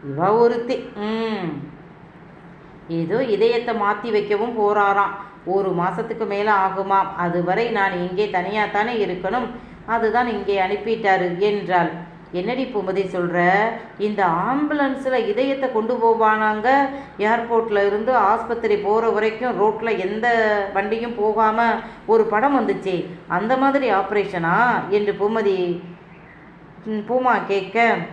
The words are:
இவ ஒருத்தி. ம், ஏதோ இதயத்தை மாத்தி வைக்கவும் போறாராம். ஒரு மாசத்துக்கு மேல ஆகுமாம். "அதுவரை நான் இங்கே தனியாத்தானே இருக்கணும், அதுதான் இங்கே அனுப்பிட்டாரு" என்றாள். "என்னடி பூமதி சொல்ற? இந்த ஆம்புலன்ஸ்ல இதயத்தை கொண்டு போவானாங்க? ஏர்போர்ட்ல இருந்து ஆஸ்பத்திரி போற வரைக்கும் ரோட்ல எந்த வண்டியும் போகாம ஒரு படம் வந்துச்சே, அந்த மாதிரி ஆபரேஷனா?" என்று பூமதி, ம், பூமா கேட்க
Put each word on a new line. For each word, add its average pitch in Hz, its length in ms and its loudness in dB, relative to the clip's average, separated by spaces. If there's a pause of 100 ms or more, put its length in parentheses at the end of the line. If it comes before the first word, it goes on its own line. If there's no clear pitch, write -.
இவ 165 240 0
ஒருத்தி. 240 420 2 (220)
ம், 208 720 -4 (1160)
ஏதோ 165 340 -2
இதயத்தை 233 520 0
மாத்தி 208 360 -2
வைக்கவும் 208 480 0
போறாராம். 202 680 2 (220)
ஒரு 190 340 0
மாசத்துக்கு 220 460 -4
மேல 202 260 0
ஆகுமாம். 190 640 0
"அதுவரை 175 520 0
நான் 196 240 0
இங்கே 185 340 -2
தனியாத்தானே 202 720 -2
இருக்கணும், 190 500 -2 (400)
அதுதான் 226 420 0
இங்கே 202 320 -2
அனுப்பிட்டாரு" 196 800 0
என்றாள். 185 520 0 (420)
"என்னடி 233 320 -2
பூமதி 190 420 -2
சொல்ற? 175 440 0 (480)
இந்த 202 280 0
ஆம்புலன்ஸ்ல 262 880 0
இதயத்தை 247 580 0
கொண்டு 226 300 0
போவானாங்க? 220 680 2 (460)
ஏர்போர்ட்ல 220 680 2
இருந்து 220 300 0
ஆஸ்பத்திரி 220 600 2
போற 214 340 2
வரைக்கும் 214 500 0
ரோட்ல 214 380 0
எந்த 214 600 0 (140)
வண்டியும் 220 420 -2
போகாம 220 560 2 (360)
ஒரு 220 180 6
படம் 226 440 2
வந்துச்சே, 185 380 -2 (220)
அந்த 208 280 0
மாதிரி 269 360 2
ஆபரேஷனா?" 190 680 0 (300)
என்று 202 240 0
பூமதி, 185 680 0 (1040)
ம், 214 140 -4 (100)
பூமா 240 380 2
கேட்க 202 500 2 (160)